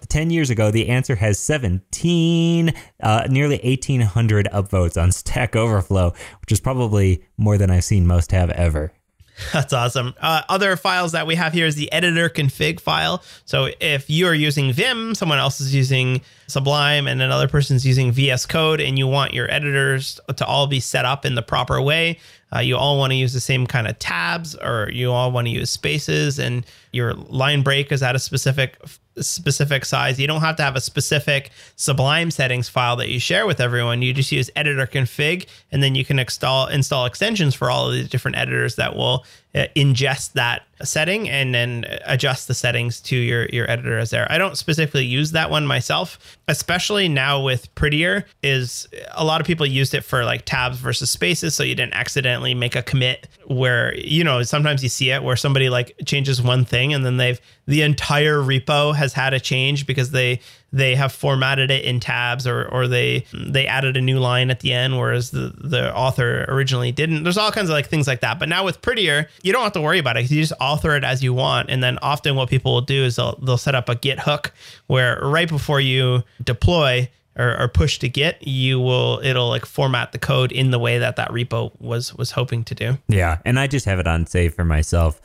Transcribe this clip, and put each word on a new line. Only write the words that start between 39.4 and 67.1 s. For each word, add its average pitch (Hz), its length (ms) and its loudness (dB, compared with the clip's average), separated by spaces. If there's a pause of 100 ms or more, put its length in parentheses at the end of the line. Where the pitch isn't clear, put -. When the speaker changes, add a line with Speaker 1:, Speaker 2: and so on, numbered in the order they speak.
Speaker 2:
uh, 135 200 0
ingest 135 580 2
that 123 300 -2 (180)
setting 180 480 -2
and 131 240 0
then 120 320 -2 (200)
adjust 131 420 -2
the 127 60 0
settings 120 480 -2
to - 140 -4
your, 120 320 0
your 117 220 -4
editor 120 300 -2
as 113 100 -2
there. 117 220 0
I 160 60 0
don't 180 200 -2
specifically 151 480 -2
use 143 280 -2
that 160 180 0
one 151 160 0
myself, 151 500 -4 (300)
especially 175 600 0
now 139 360 0
with 127 320 -2
Prettier, 165 500 0 (160)
is 131 460 -2 (240)
a - 120 -4
lot 156 180 2
of 156 40 -4
people 165 200 0
used 135 280 0
it - 100 -2
for, 123 200 -2
like, 120 220 -2
tabs 127 320 -2
versus 127 340 -4
spaces, 170 420 -2
so 139 100 -2
you 127 120 -2
didn't 123 180 -4
accidentally 123 600 -2
make 123 220 -2
a 120 60 -2
commit 127 460 -2 (180)
where, 127 520 0
you 165 260 0
know, 131 180 2
sometimes 147 400 0
you 127 80 -2
see 127 220 0
it 139 100 0
where 127 140 0
somebody, 135 340 2
like, 123 260 -2 (100)
changes 135 360 0
one 123 240 2
thing 127 280 0
and 135 120 0
then 127 120 0
they've, 123 220 0 (280)
the 147 160 4
entire 151 540 2
repo 147 580 2
has 147 180 0
had 135 200 -2
a 131 60 0
change 139 460 -2
because 131 260 -2
they, 127 280 0 (340)
they 135 220 2
have 135 160 0
formatted 135 580 0
it 135 140 0
in 123 160 -2
tabs, 123 480 -2
or, 120 220 -2
or 127 180 0
they, 123 460 0
they - 340 -2
added 131 300 0
a 127 40 0
new 131 160 2
line 127 320 2
at 123 120 -2
the 131 120 -2
end, 127 240 0
whereas 120 340 -2
the, 131 260 -6
the 127 360 -2
author 123 540 0
originally 131 460 -2
didn't. 156 300 -2